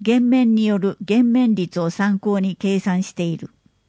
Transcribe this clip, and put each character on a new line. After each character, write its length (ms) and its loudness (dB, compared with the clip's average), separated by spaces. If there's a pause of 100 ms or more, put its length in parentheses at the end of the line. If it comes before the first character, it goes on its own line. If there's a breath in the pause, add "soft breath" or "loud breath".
減 280 2
免 260 4
に 100 2
よ 140 0
る 200 -2
減 320 2
免 220 2
率 260 -4
を 120 -2
参 260 -2
考 220 -2
に 160 -2
計 240 -2
算 240 -2
し 100 -12
て 100 -6
い 140 -4
る。 140 -14 (380)